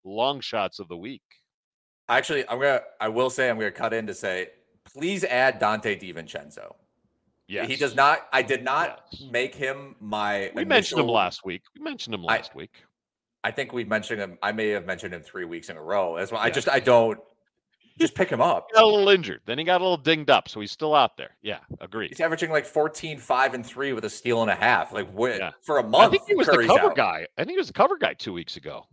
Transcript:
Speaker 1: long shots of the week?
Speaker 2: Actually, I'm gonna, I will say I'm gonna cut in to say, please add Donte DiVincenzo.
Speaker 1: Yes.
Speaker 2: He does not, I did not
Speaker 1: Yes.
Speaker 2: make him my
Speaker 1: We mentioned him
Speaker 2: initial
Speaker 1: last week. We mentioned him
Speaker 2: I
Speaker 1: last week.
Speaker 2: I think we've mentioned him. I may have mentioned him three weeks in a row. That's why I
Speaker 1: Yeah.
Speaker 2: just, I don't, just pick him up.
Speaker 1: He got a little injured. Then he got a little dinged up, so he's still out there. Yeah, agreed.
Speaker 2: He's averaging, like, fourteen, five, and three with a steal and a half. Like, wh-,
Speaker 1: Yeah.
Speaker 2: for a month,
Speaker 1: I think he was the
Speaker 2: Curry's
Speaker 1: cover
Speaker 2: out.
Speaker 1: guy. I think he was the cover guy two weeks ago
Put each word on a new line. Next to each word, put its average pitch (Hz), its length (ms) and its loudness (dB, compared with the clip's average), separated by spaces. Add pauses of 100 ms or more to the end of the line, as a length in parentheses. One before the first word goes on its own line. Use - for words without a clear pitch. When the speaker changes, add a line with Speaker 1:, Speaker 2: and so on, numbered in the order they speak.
Speaker 1:
long 120 360 -2
shots 104 400 -4
of 95 80 -12
the 87 100 -12
week? 123 260 -14 (840)
Speaker 2:
Actually, 135 400 0
I'm 120 120 -6
gonna, 139 220 4 (180)
I 110 100 -2
will 123 200 2
say 127 200 0
I'm 113 80 0
gonna 107 140 -2
cut 113 220 -4
in 113 140 -4
to 101 60 -8
say, 92 360 -6 (360)
please 185 380 -4
add 123 360 2
Donte 107 400 0
DiVincenzo. 78 760 -14 (720)
Speaker 1:
Yes. 98 200 -6
Speaker 2:
He 127 80 -4
does 131 200 0
not, 143 360 4
I 131 120 2
did 127 200 -2
not 143 480 -2
Speaker 1:
Yes. 135 180 -18
Speaker 2:
make 123 260 -2
him 139 440 -8
my 104 560 -4
Speaker 1:
We - 80 -4
mentioned 214 360 2
him 131 60 2
Speaker 2:
initial 117 100 -2
Speaker 1:
last 92 300 0
week. 87 180 -8 (120)
We - 80 -20
mentioned 269 320 -10
him 92 60 -8
Speaker 2:
I 107 160 0
Speaker 1:
last - 180 -10
week. 73 160 -14 (720)
Speaker 2:
I 104 80 -2
think 131 220 -8
we've 120 160 -4
mentioned 107 320 -4
him. 92 220 -10
I 101 100 -2
may 110 160 -2
have 101 160 -2
mentioned 92 280 -8
him 85 100 -12
three 92 220 -12
weeks 82 240 -12
in 85 60 -12
a 78 60 -16
row. 87 360 0
That's 98 140 -4
why 113 80 -4
I 110 80 2
Speaker 1:
Yeah. 127 60 0
Speaker 2:
just, 139 160 0
I 139 100 2
don't, 113 400 6 (800)
just - 160 0
pick 190 140 0
him 123 120 -2
up. - 280 2
Speaker 1:
He 220 60 -2
got 220 80 10
a 220 40 8
little 208 220 4
injured. 190 360 2
Then 127 120 -6
he 160 80 -6
got 180 160 2
a - 20 -4
little 180 140 2
dinged 147 320 0
up, 127 180 6
so 107 140 -12
he's 104 100 -10
still 151 240 0
out 131 220 4
there. - 240 -16
Yeah, 104 180 -8 (220)
agreed. 95 280 -8
Speaker 2:
He's - 120 -8
averaging, 160 280 -2
like, 151 160 0
fourteen, 151 540 -4
five, 131 340 0
and 120 120 -8
three 139 280 -6
with 110 120 -6
a 104 40 -4
steal 117 320 0
and 110 80 2
a 92 60 2
half. 101 380 2
Like, 95 200 -6
wh-, 113 240 0
Speaker 1:
Yeah. 87 140 -6 (100)
Speaker 2:
for 147 180 0
a 120 40 0
month, 123 300 6
Speaker 1:
I 392 40 4
think - 100 -2
he 415 80 2
was 302 120 4
the 294 60 6
Speaker 2:
Curry's 117 160 4
Speaker 1:
cover - 220 8
Speaker 2:
out. - 40 -2
Speaker 1:
guy. 85 320 0 (100)
I - 60 -4
think 240 80 -6
he 370 60 -2
was 370 100 -2
the - 60 -16
cover 330 240 4
guy 92 160 0
two - 200 -10
weeks 85 220 -10
ago 73 380 -14